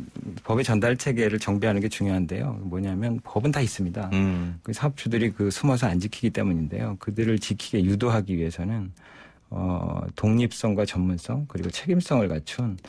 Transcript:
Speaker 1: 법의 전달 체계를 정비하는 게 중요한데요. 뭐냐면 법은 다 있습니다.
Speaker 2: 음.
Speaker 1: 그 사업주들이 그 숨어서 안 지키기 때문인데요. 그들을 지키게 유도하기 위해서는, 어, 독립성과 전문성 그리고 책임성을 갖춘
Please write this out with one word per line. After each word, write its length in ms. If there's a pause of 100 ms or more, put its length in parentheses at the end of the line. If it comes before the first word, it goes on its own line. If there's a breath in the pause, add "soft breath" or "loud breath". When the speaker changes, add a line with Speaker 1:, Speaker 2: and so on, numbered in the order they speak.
(440)
Speaker 1:
법의 220
전달 320
체계를 420
정비하는 420
게 80
중요한데요. 720
뭐냐면 600
법은 280
다 100
있습니다. 520
Speaker 2:
음. 480
Speaker 1:
그 120
사업주들이 580
그 180
숨어서 380
안 120
지키기 300
때문인데요. 680
그들을 400
지키게 460
유도하기 520
위해서는, 540 (600 loud breath)
어, 500 (140)
독립성과 680
전문성 640
그리고 240
책임성을 560
갖춘 500 (120)